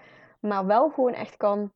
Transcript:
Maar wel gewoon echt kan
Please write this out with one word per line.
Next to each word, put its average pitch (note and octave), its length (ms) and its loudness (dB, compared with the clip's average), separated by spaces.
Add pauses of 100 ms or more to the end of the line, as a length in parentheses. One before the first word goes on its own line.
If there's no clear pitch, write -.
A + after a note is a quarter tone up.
(440)
Maar G3 220 -2
wel A#3+ 240 4
gewoon B3+ 220 0
echt - 240 -12
kan G#3 400 -2